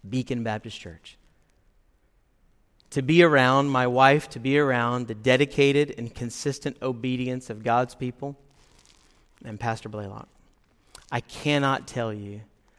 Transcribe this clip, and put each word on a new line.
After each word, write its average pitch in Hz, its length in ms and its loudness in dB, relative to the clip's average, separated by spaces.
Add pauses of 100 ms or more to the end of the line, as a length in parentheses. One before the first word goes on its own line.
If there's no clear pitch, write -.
Beacon 123 360 -4
Baptist 107 340 -6
Church. - 380 -18 (1700)
To 139 120 -2
be 165 220 6
around 139 460 6
my 127 180 2
wife, 131 420 4
to - 80 -14
be 135 200 0
around 123 500 0
the 113 80 -8
dedicated 139 840 2
and 117 160 -10
consistent 135 680 -8
obedience 127 720 -6
of 110 140 -12
God's 120 320 0
people 139 400 -10 (1080)
and 107 160 -14
Pastor 113 280 -6
Blaylock. 104 400 -12 (840)
I 120 80 -2
cannot 139 680 -2
tell 113 260 -6
you 104 280 -12 (380)